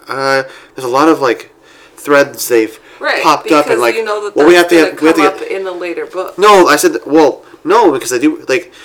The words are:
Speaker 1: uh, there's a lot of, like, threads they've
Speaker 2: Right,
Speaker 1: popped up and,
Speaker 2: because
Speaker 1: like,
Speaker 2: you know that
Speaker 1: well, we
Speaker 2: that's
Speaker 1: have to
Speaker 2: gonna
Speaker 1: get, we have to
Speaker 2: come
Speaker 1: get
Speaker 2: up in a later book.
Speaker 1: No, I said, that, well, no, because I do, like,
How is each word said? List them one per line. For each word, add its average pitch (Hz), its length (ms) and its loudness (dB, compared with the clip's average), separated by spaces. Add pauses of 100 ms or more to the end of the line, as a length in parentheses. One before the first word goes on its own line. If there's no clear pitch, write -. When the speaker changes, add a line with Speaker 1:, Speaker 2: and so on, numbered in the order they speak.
Speaker 1:
uh, 135 360 -2 (300)
there's 131 120 -10
a - 20 -6
lot 139 200 2
of, 151 120 2
like, 127 300 -2 (460)
threads 143 520 0
they've 113 320 0 (180)
Speaker 2:
Right, 254 240 -6
Speaker 1:
popped 147 280 0
up 147 160 2
and, - 100 -2
Speaker 2:
because - 40 -2
Speaker 1:
like, 117 140 0
Speaker 2:
you 113 100 -4
know 208 200 -6
that 202 120 -12
Speaker 1:
well, 143 100 2
we 175 80 6
Speaker 2:
that's 175 180 2
Speaker 1:
have 160 200 -2
to 147 40 -16
Speaker 2:
gonna 156 160 2
Speaker 1:
get, 160 40 -4
we 160 60 0
have 143 120 2
to - 40 -16
Speaker 2:
come - 100 -12
Speaker 1:
get 190 80 -8
Speaker 2:
up 190 40 -8
in 190 60 -10
a 185 60 -8
later 170 340 -10
book. - 320 -10
Speaker 1:
No, 196 280 6
I 143 100 4
said, 156 180 0
that, - 120 -10
well, 143 380 2 (200)
no, 190 280 2
because 131 200 -6
I 123 60 -2
do, 151 300 -2
like, 131 240 -4 (120)